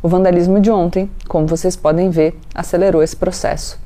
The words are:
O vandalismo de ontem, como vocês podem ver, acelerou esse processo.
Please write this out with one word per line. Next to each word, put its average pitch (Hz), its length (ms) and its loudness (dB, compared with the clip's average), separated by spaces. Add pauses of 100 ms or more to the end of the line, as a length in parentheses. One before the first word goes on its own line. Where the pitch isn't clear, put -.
O - 60 -2
vandalismo 180 540 4
de 202 100 4
ontem, 190 400 0 (160)
como 160 180 0
vocês 165 300 -2
podem 170 340 0
ver, 160 300 0 (160)
acelerou 175 480 2
esse 160 140 -2
processo. - 680 -4